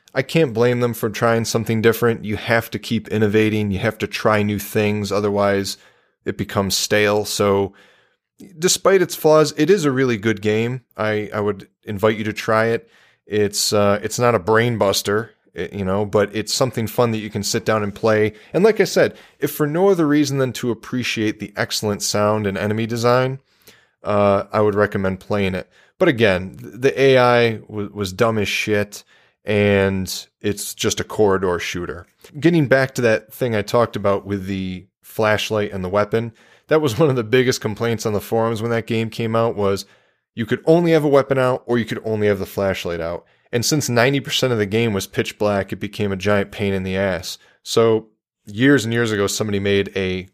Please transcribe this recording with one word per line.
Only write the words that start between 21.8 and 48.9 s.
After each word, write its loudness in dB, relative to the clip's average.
sound 0
and -4
enemy -2
design, 0
uh, 2
I 2
would 4
recommend 0
playing -2
it. -8
But 4
again, 2
th-, -18
the 0
A 6
I 4
w-, -10
was -4
dumb 0
as 0
shit, -4
and 0
it's -6
just -4
a -4
corridor 0
shooter. -10
Getting 4
back 2
to -4
that 0
thing -2
I 0
talked 0
about 0
with -4
the -6
flashlight -2
and -8
the -4
weapon, 0
that 2
was -2
one 4
of 2
the 0
biggest 2
complaints -4
on -2
the -2
forums -2
when -4
that -2
game -2
came -4
out, 0
was 0
you -6
could -2
only 4
have 4
a 2
weapon 4
out 0
or 0
you -2
could -8
only 0
have 2
the -6
flashlight -4
out. -8
And -2
since -2
ninety 2
percent -2
of 0
the 0
game 0
was -4
pitch -6
black, 0
it -12
became -6
a -4
giant -2
pain -4
in -4
the -4
ass. -4
So 0
years 2
and -2